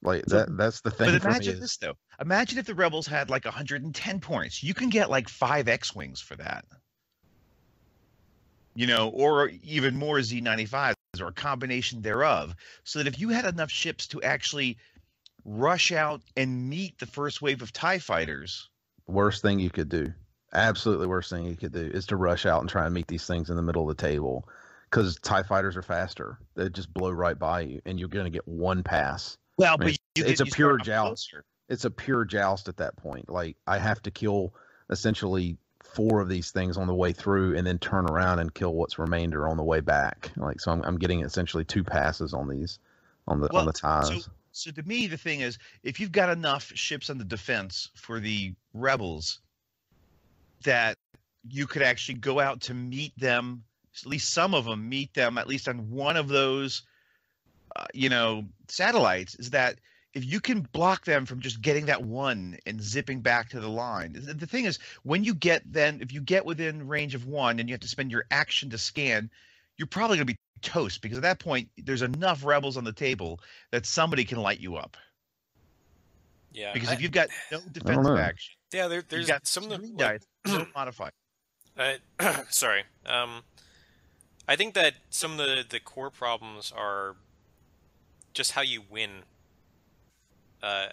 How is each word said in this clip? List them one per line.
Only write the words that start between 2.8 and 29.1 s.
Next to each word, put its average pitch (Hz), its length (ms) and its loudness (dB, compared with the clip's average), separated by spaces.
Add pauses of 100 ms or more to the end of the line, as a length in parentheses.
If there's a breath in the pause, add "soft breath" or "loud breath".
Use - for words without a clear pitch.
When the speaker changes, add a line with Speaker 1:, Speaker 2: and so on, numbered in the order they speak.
Speaker 2:
had, 139 220 -2
like, 131 160 -2
a 117 60 -4
hundred 139 320 -6
and 156 100 -8
ten 196 260 -4
points. 123 440 -4
You 160 100 -4
can 247 160 0
get, 220 200 4
like, 131 200 0
five 135 380 2
X-Wings 71 540 -2
for - 160 -16
that. - 280 -8 (2000)
You 120 120 2
know, 113 220 6
or 143 420 6 (100)
even 139 340 0
more 147 280 2
Z 117 180 -2
ninety-fives 113 540 0 (240)
or 90 80 -4
a 87 60 -8
combination 127 680 -4
thereof, 107 540 2 (280 loud breath)
so - 140 -6
that 147 100 0
if 131 120 -4
you 214 100 -2
had 233 160 2
enough 170 240 -2
ships - 380 -4
to - 160 -8
actually 131 540 0 (680 soft breath)
rush 143 460 2
out 151 300 0 (140)
and 127 340 0
meet 170 280 -6
the - 80 -10
first 143 360 -6
wave 139 200 0
of 113 100 -10
tie 180 280 0
fighters. 82 720 -4 (360)
Speaker 1:
Worst 101 380 2
thing 101 160 6
you 90 100 2
could 82 200 -2
do. 80 220 0 (420)
Absolutely 98 520 4
worst 92 240 -2
thing 85 160 -4
you 87 100 -4
could 85 180 -8
do 82 200 -4
is 95 140 -4
to 104 80 0
rush 90 320 2
out 82 140 4
and 80 80 -4
try 87 160 0
and 85 80 0
meet 87 140 -2
these 85 200 -6
things 85 240 -2
in 85 40 0
the 85 60 0
middle 82 260 0
of 76 80 -2
the - 60 -8
table, 73 460 -2 (420 loud breath)
'cause 95 320 2
tie 98 220 2
fighters 95 320 0
are 92 80 -6
faster. 87 560 -4 (160)
They 92 140 0
just 90 240 -8
blow 92 180 0
right 85 260 0
by 82 240 0
you, 71 240 -6
and 92 140 -4
you're 87 100 -4
gonna 95 220 -2
get 82 160 -6
one 87 340 0
pass. 76 560 0 (200)